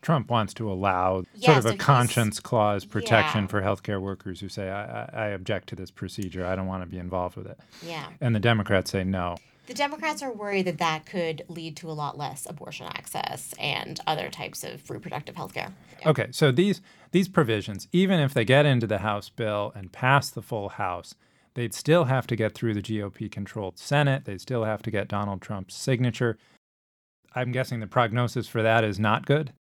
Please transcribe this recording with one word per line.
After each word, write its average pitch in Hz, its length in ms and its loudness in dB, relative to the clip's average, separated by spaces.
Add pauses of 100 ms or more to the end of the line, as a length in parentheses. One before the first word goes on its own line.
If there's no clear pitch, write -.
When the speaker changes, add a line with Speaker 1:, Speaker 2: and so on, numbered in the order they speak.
Speaker 1:
Trump 147 280 0
wants 110 240 0
to 110 180 -4
allow 92 520 2 (120)
Speaker 2:
Yeah, 208 120 2
Speaker 1:
sort 151 100 10
of 117 60 4
Speaker 2:
so 110 60 6
Speaker 1:
a - 40 2
Speaker 2:
he's 98 80 -4
Speaker 1:
conscience 120 580 4
clause 104 460 2
protection 110 560 4
Speaker 2:
Yeah. 95 60 -2
Speaker 1:
for 104 140 0
healthcare 98 380 -2
workers 95 400 -8
who 98 80 -10
say, 95 220 -6
"I, 101 160 -6
I, 113 280 -10
I 110 140 -4
object 98 420 -4
to - 60 -10
this 90 160 -12
procedure. 92 540 -8
I 92 100 -2
don't 95 120 -4
want 92 160 -6
to 85 60 -12
be 90 100 -10
involved 90 360 -4
with 101 120 -12
it." - 120 -16 (220)
Speaker 2:
Yeah. 165 260 -10 (140)
Speaker 1:
And 120 120 2
the 107 60 2
Democrats 104 520 4
say 95 120 0
no. 90 320 -2 (300)
Speaker 2:
The 254 80 -14
Democrats 302 500 -4
are 262 80 -6
worried 202 320 -2
that 175 140 -2
that 160 280 -2
could 160 440 -4
lead 160 280 -10
to 160 140 -10
a - 0 -
lot 147 260 -6
less 143 320 -8
abortion - 380 -12
access - 720 -8
and - 480 -4
other 151 220 -2
types - 340 -10
of - 260 -14
reproductive - 460 -10
health - 180 -10
care. - 200 -8 (260)
Yeah. - 100 2
Speaker 1:
Okay, 135 220 2
so 135 220 4
these, 185 260 4 (320)
these 180 160 4
provisions, 110 640 0
even 185 300 4
if 139 120 2
they 117 120 2
get 139 200 8
into 120 220 4
the 104 120 0
House 104 280 -4
bill 107 480 -4
and 95 160 -14
pass 135 380 4
the 117 120 -12
full 101 280 -6
House, 90 460 -6 (400)
they'd 120 180 -4
still 160 320 4
have 127 220 0
to 117 100 -2
get 107 180 0
through 113 200 0
the 101 60 -2
G 107 200 -4
O 101 80 -6
P 104 180 -10
controlled 101 500 -8
Senate. 143 460 2
They'd 98 160 -8
still 120 240 -2
have 107 200 -2
to 110 80 -6
get 98 180 -2
Donald 101 320 -2
Trump's 98 340 -10
signature. 123 640 0 (1000)
I'm 127 160 -2
guessing 123 300 -4
the 104 60 -8
prognosis 120 600 2
for 113 140 -2
that 113 240 6
is 101 120 -2
not 107 280 2
good? 147 260 2 (140)